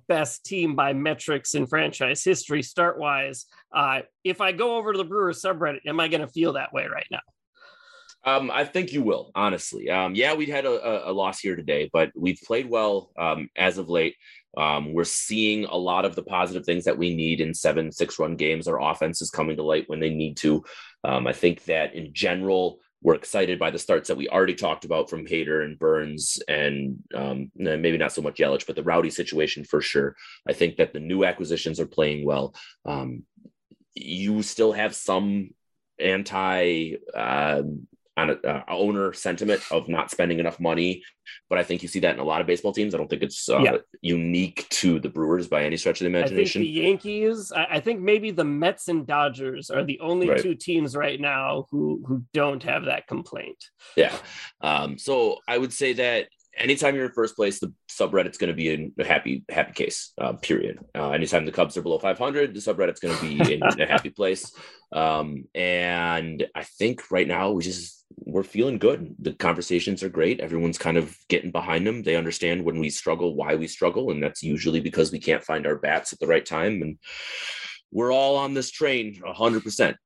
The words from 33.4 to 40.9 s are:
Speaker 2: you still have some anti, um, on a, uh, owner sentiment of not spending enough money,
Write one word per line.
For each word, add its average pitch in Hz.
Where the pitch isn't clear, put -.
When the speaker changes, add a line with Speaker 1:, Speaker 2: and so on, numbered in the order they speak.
Speaker 2:
you 101
still 110
have 107
some 98
anti, 92
um, 71
on 78
a, 71
uh, 73
owner 98
sentiment 98
of 82
not 80
spending 85
enough 82
money, 85